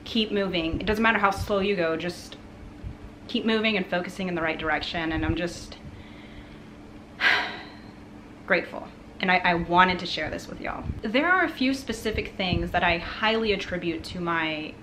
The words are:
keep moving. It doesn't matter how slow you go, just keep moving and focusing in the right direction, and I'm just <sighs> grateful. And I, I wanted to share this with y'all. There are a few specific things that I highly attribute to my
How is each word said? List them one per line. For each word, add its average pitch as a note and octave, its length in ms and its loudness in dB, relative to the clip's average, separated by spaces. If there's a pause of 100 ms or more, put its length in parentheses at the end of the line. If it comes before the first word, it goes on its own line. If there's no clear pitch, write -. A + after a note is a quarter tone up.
keep G#3+ 260 0
moving. F3 500 0
It - 60 -4
doesn't G#3+ 160 2
matter A3+ 160 6
how G3+ 120 6
slow G3+ 300 2
you G3+ 140 4
go, E3 220 2
just E3+ 400 -6 (920)
keep A3+ 180 0
moving A3 300 4
and F#3 100 0
focusing F#3 420 -2
in F3 60 -2
the E3 80 0
right D#3+ 160 0
direction, D#3+ 540 0
and D#3 120 0
I'm E3 120 2
just - 420 -6 (1400)
<sighs> - 1300 -2
grateful. - 400 0 (340)
And F#3 120 4
I, F#3 60 6
I F3+ 160 4
wanted F3 460 6
to F3+ 60 -6
share D3+ 220 -2
this - 180 -6
with - 140 -10
y'all. - 240 -6 (160)
There C4 260 2
are F4+ 180 6
a D#4 40 2
few C4+ 240 2
specific A3 640 -2
things F3 360 2
that F3+ 120 4
I F3 140 6
highly A3 540 2
attribute F3 520 -2
to - 160 -8
my D#3+ 600 0